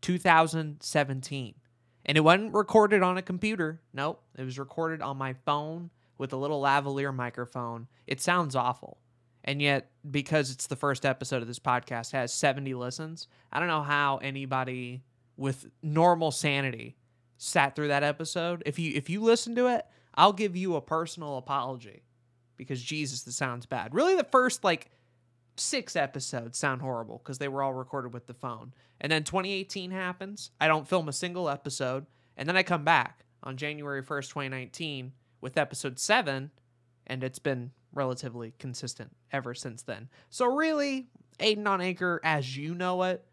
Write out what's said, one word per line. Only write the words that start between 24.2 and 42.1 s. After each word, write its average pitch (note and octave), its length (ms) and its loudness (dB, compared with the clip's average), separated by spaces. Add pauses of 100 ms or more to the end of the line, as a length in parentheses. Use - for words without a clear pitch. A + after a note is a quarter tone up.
first, B3+ 380 2
like, F3 280 0 (640)
six - 400 -4
episodes C3+ 640 -4
sound C3+ 220 0
horrible A#2 380 -6
'cause C3 200 -12
they C#3+ 80 -4
were C3+ 160 -2
all C3+ 100 0
recorded B2+ 400 -8
with A#2+ 140 -14
the B2 60 -14
phone. A#2+ 400 -12 (260)
And C#3+ 120 0
then D#3 120 4
twenty F#3+ 300 -2
eighteen F#3+ 360 -8
happens. F#3+ 720 -8
I D3+ 80 4
don't D#3 200 2
film E3+ 200 0
a C#3+ 60 -4
single F3 360 -4
episode. C#3 560 -4 (300)
And C#3 120 -8
then F3+ 100 2
I F#3 40 4
come F3 220 0
back D3 420 2 (160)
on C3 160 -10
January D3 460 -6
first, C#3 280 -6
twenty C#3 180 -4
nineteen C3 640 -8 (260)
with C3 180 -4
episode C#3 400 -2
seven, D3 540 0 (560)
and C3 160 -6
it's C3 160 -6
been B2+ 320 -2 (220)
relatively B2 680 -4
consistent B2 560 -12 (160)
ever B2+ 240 -4
since A2+ 260 -12
then. A2+ 280 -12 (200)
So - 160 0
really, C#4+ 600 0 (320)
Aiden G#3+ 280 2
on G3 140 2
Anchor, F3+ 420 0